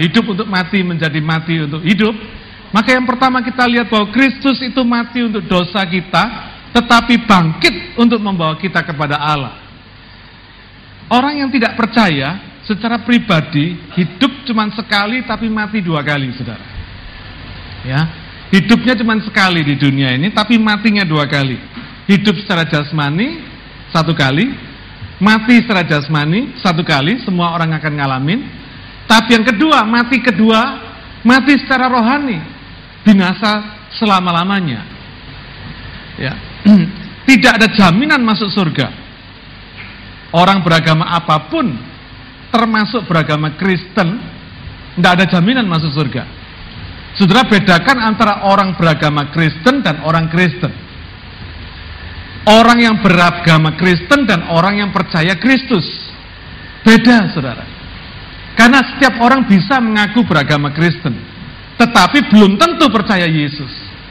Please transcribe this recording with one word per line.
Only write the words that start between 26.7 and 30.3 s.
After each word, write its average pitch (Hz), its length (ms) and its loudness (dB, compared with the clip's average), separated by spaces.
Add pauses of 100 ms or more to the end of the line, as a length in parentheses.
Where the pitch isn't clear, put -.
kali, 165 460 0
semua 175 260 0
orang 160 240 -2
akan 151 160 -4
ngalamin. 143 480 -2 (640)
Tapi 226 320 4
yang 220 80 2
kedua, 254 400 2
mati 240 380 0
kedua, 220 380 4 (640)